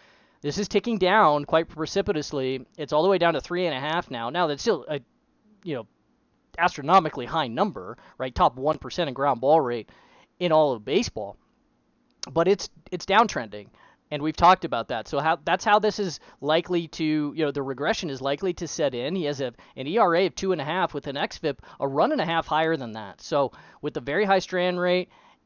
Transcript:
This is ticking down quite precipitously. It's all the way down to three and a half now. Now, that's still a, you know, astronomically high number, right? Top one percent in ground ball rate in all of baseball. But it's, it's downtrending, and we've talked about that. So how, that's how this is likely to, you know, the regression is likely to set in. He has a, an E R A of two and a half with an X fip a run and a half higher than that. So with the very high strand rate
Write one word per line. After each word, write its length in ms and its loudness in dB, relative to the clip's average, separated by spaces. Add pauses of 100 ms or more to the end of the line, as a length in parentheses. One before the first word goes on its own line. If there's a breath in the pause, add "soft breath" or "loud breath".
(420 soft breath)
This 180 -4
is 80 -4
ticking 320 0
down 460 4
quite 220 2
precipitously. 1000 -4 (100)
It's 160 -6
all 80 4
the 80 4
way 80 4
down 160 4
to 80 -2
three 240 -4
and 100 -2
a 40 -6
half 320 -4
now. 180 -6
Now, 160 0
that's 160 -2
still 260 0
a, 120 -4 (640)
you 100 -6
know, 140 -6 (720)
astronomically 680 2
high 200 -2
number, 500 -4 (200 loud breath)
right? 160 -6
Top 220 2
one 240 -2
percent 280 -4
in 60 -6
ground 280 0
ball 200 6
rate 280 -4 (500 soft breath)
in 120 0
all 220 6
of 100 -6
baseball. 540 -2 (960)
But 160 2
it's, 220 0 (220)
it's 140 -8
downtrending, 640 0 (420 soft breath)
and 140 -6
we've 120 -2
talked 300 6
about 220 -4
that. 200 -6
So 120 -2
how, 240 0
that's 220 0
how 120 6
this 220 0
is 200 -4 (220 loud breath)
likely 460 0
to, 160 -6
you 420 0
know, 60 0
the 100 -4
regression 480 -4
is 120 -8
likely 320 -2
to 140 -8
set 280 -2
in. 200 -4
He 100 -2
has 160 -4
a, 120 -4 (220 loud breath)
an 100 -10
E 120 -2
R 180 4
A 120 4
of 80 -6
two 160 -2
and 100 -2
a 40 -6
half 280 -2
with 140 -8
an 100 -6
X 200 -6
fip 240 -4 (180 loud breath)
a 80 -2
run 240 2
and 100 0
a 40 -2
half 220 -2
higher 300 2
than 160 -10
that. 280 -14
So 300 0 (300 loud breath)
with 120 -6
the 80 -6
very 240 0
high 140 4
strand 400 0
rate 300 0 (360 soft breath)